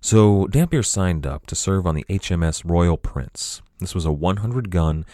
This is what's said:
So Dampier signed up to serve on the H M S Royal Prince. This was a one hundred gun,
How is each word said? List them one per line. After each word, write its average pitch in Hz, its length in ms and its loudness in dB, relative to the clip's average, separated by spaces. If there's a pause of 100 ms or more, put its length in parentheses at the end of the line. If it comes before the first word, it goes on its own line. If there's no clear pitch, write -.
So 104 460 4
Dampier 151 380 2
signed 87 420 -2
up 69 200 -8
to 80 100 -8
serve 95 300 0
on 80 100 0
the 73 120 -6
H 95 220 -4
M 85 120 0
S 80 220 -2
Royal 85 320 2
Prince. - 640 -8 (200)
This 92 140 -8
was 87 100 -2
a 78 80 0
one 87 260 0
hundred 113 320 -4
gun, 80 440 0